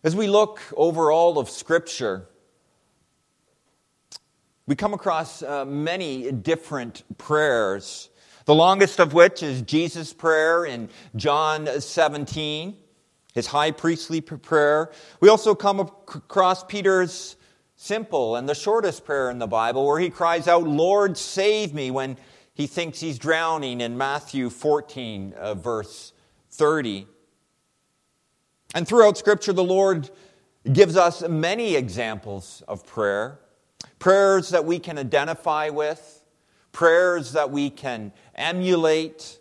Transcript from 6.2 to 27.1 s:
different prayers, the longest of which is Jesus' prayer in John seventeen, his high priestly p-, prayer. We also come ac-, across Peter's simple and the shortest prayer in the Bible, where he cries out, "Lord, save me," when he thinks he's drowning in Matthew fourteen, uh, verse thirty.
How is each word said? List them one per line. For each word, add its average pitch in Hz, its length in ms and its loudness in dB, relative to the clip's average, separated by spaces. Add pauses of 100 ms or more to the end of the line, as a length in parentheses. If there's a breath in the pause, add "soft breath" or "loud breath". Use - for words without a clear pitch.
different 135 720 -4 (120)
prayers, 120 960 0 (340 soft breath)
the 151 100 6
longest 190 460 4
of 156 140 4
which 175 280 8
is 131 200 -4
Jesus' 160 500 -4
prayer 165 540 0
in 120 240 -10 (260 loud breath)
John 151 640 -2
seventeen, 151 960 -4 (560)
his 117 140 -6
high 147 240 0
priestly 160 500 -4
p-, 151 160 -16
prayer. 151 560 0 (280 loud breath)
We 196 100 10
also 214 240 4
come 202 260 -2
ac-, 175 80 -4 (200)
across 185 540 0
Peter's 185 720 -2 (380 soft breath)
simple 143 600 -4
and 127 120 -6
the 147 60 -2
shortest 208 500 -2
prayer 139 240 -2
in 123 120 -8
the 113 80 -4
Bible, 117 360 0
where 147 140 2
he 180 100 0
cries 170 380 -2
out, 175 160 6
"Lord, 175 560 2
save 202 560 -2
me," 135 160 -6
when 131 260 -6 (380 soft breath)
he - 140 -6
thinks 165 320 -8
he's 156 180 -8
drowning 156 640 -2
in 120 180 -6
Matthew 135 520 -4
fourteen, 123 840 -4
uh, 104 220 -8
verse 104 580 -8 (360)
thirty. 131 600 -2 (1600)